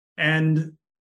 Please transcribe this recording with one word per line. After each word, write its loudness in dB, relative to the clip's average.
And 0